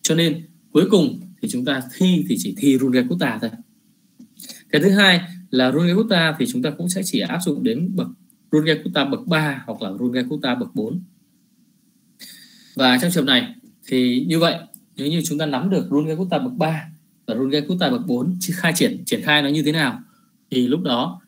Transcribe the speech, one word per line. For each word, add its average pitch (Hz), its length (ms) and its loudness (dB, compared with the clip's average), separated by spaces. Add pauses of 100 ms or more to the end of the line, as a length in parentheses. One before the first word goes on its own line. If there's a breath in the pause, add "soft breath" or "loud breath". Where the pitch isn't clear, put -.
Cho 160 120 0
nên 160 320 0 (240)
cuối 160 200 4
cùng 170 300 4 (220)
thì - 60 -4
chúng 123 160 -4
ta 135 180 -2 (140)
thi 185 320 4
thì - 100 0
chỉ 107 200 -6
thi 135 200 4
Runge-kutta 127 600 0
thôi. 113 120 -4 (1160 loud breath)
Cái 151 140 2
thứ 196 80 6
hai 190 300 6 (300 loud breath)
là 127 200 2
Runge-kutta 175 680 2
thì 127 80 0
chúng 123 160 -4
ta 151 80 0
cũng 175 180 -6
sẽ 185 160 -2
chỉ - 160 -2
áp 175 240 -4
dụng 147 180 -2
đến 160 340 -2
bậc - 120 -2 (420)
Runge-kutta 160 600 0
bậc - 160 -4
ba 151 400 0
hoặc 110 160 -10
là 95 80 -6
Runge-kutta 127 680 -4
bậc - 160 -8
bốn. 123 260 -4 (1700 loud breath)
Và 127 280 4
trong 175 80 2
trường 143 160 2
này 123 280 0 (320)
thì 127 420 2
như 165 100 2
vậy, 165 160 2 (420)
nếu 139 100 -6
như 160 180 0
chúng 151 140 -4
ta 156 80 -2
nắm 147 240 -2
được 156 200 0
Runge-kutta 156 540 0
bậc 123 80 -6
ba 156 360 -2 (380)
và 110 80 -6
Runge-kutta 143 560 0
bậc 120 160 -2
bốn 139 340 -2
chi-, 175 160 -4
khai 165 200 0
triển, - 300 0
triển - 160 -4
khai 151 200 2
nó 139 60 0
như 151 140 0
thế 151 100 0
nào 139 280 -2 (500 soft breath)
thì 123 160 2
lúc 156 160 0
đó 139 460 -2